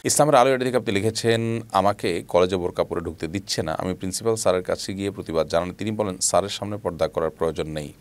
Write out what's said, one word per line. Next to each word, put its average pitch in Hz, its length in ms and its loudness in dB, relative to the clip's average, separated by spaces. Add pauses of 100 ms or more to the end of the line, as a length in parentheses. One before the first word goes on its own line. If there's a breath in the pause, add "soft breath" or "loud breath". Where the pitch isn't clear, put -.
ইসলামের 151 300 4
আলো 131 200 6
এটি 127 100 0
থেকে 123 120 0
আপনি 113 160 0
লিখেছেন, 113 680 0 (120)
"আমাকে 98 560 2
কলেজে 92 280 4
বোরকা 87 280 0
পরে 87 160 -4
ঢুকতে 82 260 -6
দিচ্ছে 95 360 -4
না। 80 100 -4
আমি 92 220 -2
প্রিন্সিপাল 110 420 -2
স্যারের 92 260 2
কাছে 90 320 -4
গিয়ে 98 160 -4
প্রতিবাদ 80 380 -2
জানালে 87 240 0
তিনি 101 180 -6
বলেন, 104 280 -2
স্যারের 92 300 2
সামনে 101 280 -6
পর্দা 82 320 -2
করার 80 220 -2
প্রয়োজন 80 380 -4
নেই।" 76 320 -8